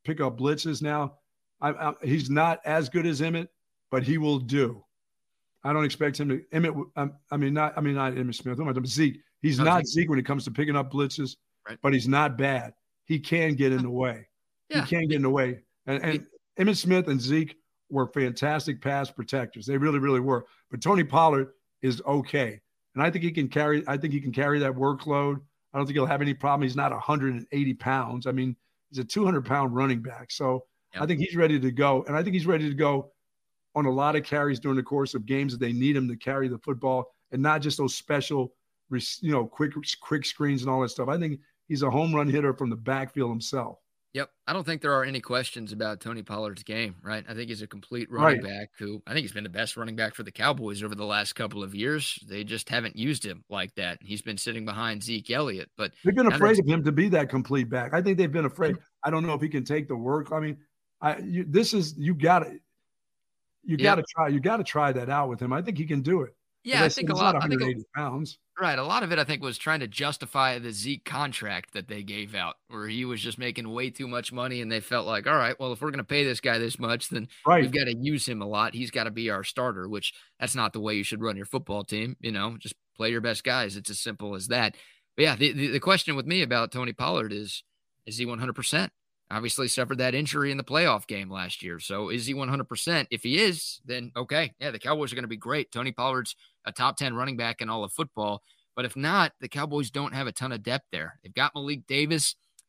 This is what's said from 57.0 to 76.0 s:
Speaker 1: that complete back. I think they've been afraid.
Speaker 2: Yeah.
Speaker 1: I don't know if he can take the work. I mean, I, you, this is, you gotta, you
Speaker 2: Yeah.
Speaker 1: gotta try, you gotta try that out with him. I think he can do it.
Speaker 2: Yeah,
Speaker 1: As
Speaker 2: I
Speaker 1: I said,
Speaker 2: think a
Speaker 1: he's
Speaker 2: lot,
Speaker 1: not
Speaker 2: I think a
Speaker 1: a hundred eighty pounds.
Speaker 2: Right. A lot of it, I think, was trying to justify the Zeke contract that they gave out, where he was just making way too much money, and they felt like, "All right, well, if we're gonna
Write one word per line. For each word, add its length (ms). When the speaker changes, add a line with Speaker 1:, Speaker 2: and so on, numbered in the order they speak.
Speaker 1:
that 200
complete 400
back. 240
I 80
think 160
they've 140
been 140
afraid. 320
Speaker 2:
Yeah. 40
Speaker 1:
I 80
don't 160
know 80
if 60
he 80
can 140
take 240
the 80
work. 360
I 80
mean, 180
I, 200
you, 280
this 280
is, 200
you 200
gotta, 420
you 140
Speaker 2:
Yeah. 60
Speaker 1:
gotta 260
try, 200
you 100
gotta 240
try 280
that 180
out 200
with 100
him. 140
I 80
think 160
he 80
can 160
do 220
it. 100
Speaker 2:
Yeah, 140
Speaker 1:
As 40
Speaker 2:
I 40
Speaker 1:
I 40
said, 60
Speaker 2:
think 140
a 40
Speaker 1:
he's 80
Speaker 2:
lot, 140
Speaker 1:
not 80
Speaker 2:
I 40
think 140
a 20
Speaker 1:
a 40
hundred 100
eighty 80
pounds. 420
Speaker 2:
Right. 180
A 60
lot 200
of 100
it, 60
I 40
think, 180
was 160
trying 220
to 80
justify 720
the 140
Zeke 320
contract 680
that 140
they 160
gave 320
out, 200
where 220
he 160
was 160
just 160
making 340
way 180
too 200
much 240
money, 260
and 100
they 120
felt 260
like, 180
"All 120
right, 200
well, 140
if 100
we're 100
gonna 120